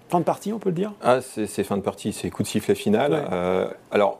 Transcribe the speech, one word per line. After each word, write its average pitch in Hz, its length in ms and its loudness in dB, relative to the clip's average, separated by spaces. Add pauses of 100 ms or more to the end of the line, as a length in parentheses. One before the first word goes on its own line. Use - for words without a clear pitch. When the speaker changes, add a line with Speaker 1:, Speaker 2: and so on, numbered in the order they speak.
Speaker 1:
fin 175 100 4
de 160 40 2
partie, 190 300 -2
on 226 60 -6
peut 190 100 -2
le 165 60 -2
dire ? 202 160 -4 (100)
Speaker 2:
Ah, 123 200 4
c'est, 110 260 -6
c'est 101 160 -2
fin 101 120 -2
de 95 60 0
partie, 101 320 -4
c'est - 160 -6
coup - 140 -4
de - 40 -2
sifflet - 280 2
final. 113 380 2
Speaker 1:
Ouais. 156 80 0 (100)
Speaker 2:
Euh, 90 360 0 (220)
alors, 101 300 2